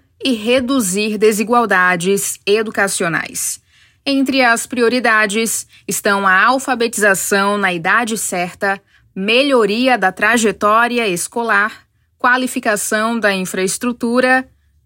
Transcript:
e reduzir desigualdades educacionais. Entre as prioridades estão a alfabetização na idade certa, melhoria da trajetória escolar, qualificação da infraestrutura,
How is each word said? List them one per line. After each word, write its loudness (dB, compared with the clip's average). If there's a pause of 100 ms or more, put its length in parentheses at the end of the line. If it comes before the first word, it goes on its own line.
(240)
e 0
reduzir 0
desigualdades 2
educacionais. -2 (460)
Entre 0
as 0
prioridades 0 (220)
estão -2
a 4
alfabetização 0
na 0
idade 0
certa, -4 (360)
melhoria 2
da 2
trajetória 0
escolar, -4 (320)
qualificação -2
da 0
infraestrutura, -2 (380)